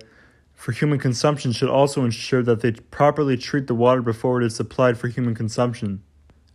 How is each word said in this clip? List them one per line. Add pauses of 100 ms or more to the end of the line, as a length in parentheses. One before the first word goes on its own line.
(540)
for
human
consumption
should
also
ensure
that
they
properly
treat
the
water
before
it
is
supplied
for
human
consumption. (520)